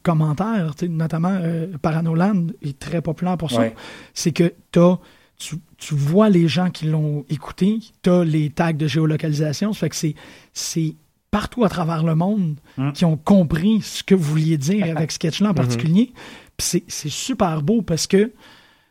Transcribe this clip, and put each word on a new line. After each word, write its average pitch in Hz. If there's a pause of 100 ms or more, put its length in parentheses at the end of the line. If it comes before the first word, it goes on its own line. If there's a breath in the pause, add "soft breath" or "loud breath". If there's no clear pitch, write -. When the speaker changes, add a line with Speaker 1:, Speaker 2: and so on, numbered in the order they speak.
Speaker 1:
commentaire, 160
tu 180
sais, 175
notamment, 165
euh, 165 (140)
Paranoland 165 (160)
est 143
très 151
populaire 175
pour 156
ça. 117
Speaker 2:
Oui. 113 (460 loud breath)
Speaker 1:
C'est -
que 175 (200)
t'as, 175 (420 soft breath)
tu, - (200)
tu -
vois 160
les 170
gens 170
qui -
l'ont 151
écouté, 185 (240)
t'as 180
les 151
tags 165
de 151
géolocalisation, 156
ça -
fait 160
que -
c'est, 151 (380 loud breath)
c'est 160 (340)
partout 208
à 185
travers 165
le 160
monde 175 (220 soft breath)
Speaker 2:
Hmm. 139
Speaker 1:
qui 180
ont 160
compris 190
ce -
que -
vous 185
vouliez 156
dire 180 (120)
avec 156
ce -
sketch-là 196
en -
Speaker 3:
Mhm. 170
Speaker 1:
particulier. 131 (440 loud breath)
Puis -
c'est, 175
c'est -
super 180
beau 196
parce 165
que, 208 (600 soft breath)